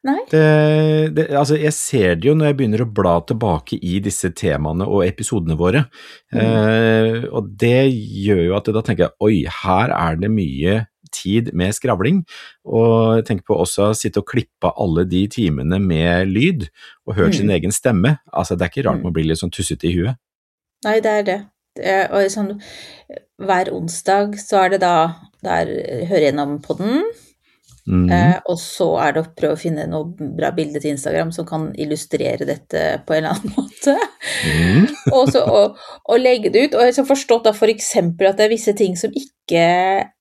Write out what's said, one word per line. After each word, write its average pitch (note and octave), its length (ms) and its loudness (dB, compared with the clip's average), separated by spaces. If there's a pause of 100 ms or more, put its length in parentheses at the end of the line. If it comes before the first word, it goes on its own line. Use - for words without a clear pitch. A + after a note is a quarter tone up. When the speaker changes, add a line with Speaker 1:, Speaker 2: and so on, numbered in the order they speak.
Speaker 1:
Nei. C#4 140 0 (140)
Speaker 2:
Det, D#3 800 4
det, D#3 160 0
altså, C#3+ 320 2
jeg D3+ 120 0
ser F#2 420 0
det E2 100 -6
jo C#3+ 80 4
når D#3 140 2
jeg C#3+ 100 0
begynner A2+ 240 0
å A#2 100 -4
bla F2+ 300 2
tilbake G#2+ 600 -4
i F2+ 160 -2
disse G2 340 -4
temaene D#2 540 -2
og F#2+ 180 2
episodene F2+ 500 -2
våre. F#2 280 2 (500)
Speaker 1:
Mm. A2+ 80 0
Speaker 2:
Eh, A2+ 880 2
og G#2 240 -6
det B2 380 4
gjør G#2 540 0
jo F#2 80 0
at G#2 80 -2 (100)
da A2 80 0
tenker F2+ 220 0
jeg, E2 80 0 (100)
«Oi, G#2+ 240 2 (160)
her F#2+ 300 2
er E2+ 240 -2
det G2 160 -2
mye F#2 560 -2 (240)
tid A2+ 420 -2
med G2+ 220 0
skravling.» B2+ 480 0 (420)
Og A2+ 520 2
jeg A2+ 80 0
tenker F#2+ 200 -4
på G2 160 0
også G2+ 300 0
å G#2+ 40 0
sitte G#2 220 -4
og G2+ 80 -2
klippe - 500 -4
alle F2 300 0
de F2+ 220 0
timene E2 520 -2
med F2 500 0
lyd, A#2 400 0 (360)
og G#2+ 100 -6
hørt G2+ 200 2
Speaker 1:
Mm. - 20 -2
Speaker 2:
sin G#2 140 0
egen F2 200 0
stemme. B2 460 2 (160)
Altså, F2 240 -4
det F2 80 -2
er E2+ 40 -4 (120)
ikke A2+ 80 0
rart - 80 -2
Speaker 1:
Mm. - 60 -8
Speaker 2:
man F2 100 -4
blir D#2+ 120 -2
litt D#2+ 120 0
sånn F2+ 160 -6
tussete - 320 -6
i E2+ 80 0
huet. G2 240 -2 (680)
Speaker 1:
Nei, G#3+ 160 0
det G#3+ 120 0
er G#3+ 120 0
det. G3+ 220 -4 (300)
Det - 100 -10
er, F#3+ 260 2
og G3 200 2
sånn, G3+ 280 -6 (800)
hver F#3+ 320 0
onsdag F#3+ 680 -2
så G3 260 2
er F#3 40 2
det G3 120 2
da, E3+ 340 2 (280)
der - 220 -2 (440)
hører F#3+ 160 2
jeg C#3 80 2
gjennom C#3+ 300 -4
podden, G#3+ 400 -2 (840)
Speaker 2:
Mhm. F2+ 240 2
Speaker 1:
eh, F3 340 4
og F3 140 -4
så - 420 -2
er D3 120 0
det D#3+ 120 -2
å E3 100 -20
prøve D3+ 180 -2
å D#3 60 -6
finne D#3 300 -6
noe D#3 140 -6 (340)
bra D#3+ 140 -2
bilde D3+ 280 -4
til D3 120 -4
Instagram D#3+ 420 -4
som E3 140 -8
kan D#3 260 -6
illustrere D3+ 720 -6
dette D3+ 600 -4
på D#3+ 80 -2
en D#3+ 80 0
eller D#3 100 -4
annen - 200 -8
<laughs> - 40 -2
måte. C#4 400 -2 (480)
Speaker 2:
Mhm. E3+ 420 4 (260)
Speaker 1:
Og C4 160 4
så A#3+ 120 2
å, G#3 340 2 (340)
å A#3 120 4
legge B3+ 300 2
det B3 180 4
ut, - 60 -4
og A3+ 100 2
jeg B3 100 4
har C4+ 100 0
forstått C4 400 2
da A3 80 6
for A3 140 2
eksempel F#3+ 600 0
at G3 80 -2
det G#3+ 80 4
er G#3+ 100 2
visse A3 220 -2
ting F#3 180 0
som F#3+ 160 -6
ikke F#3 920 0 (160)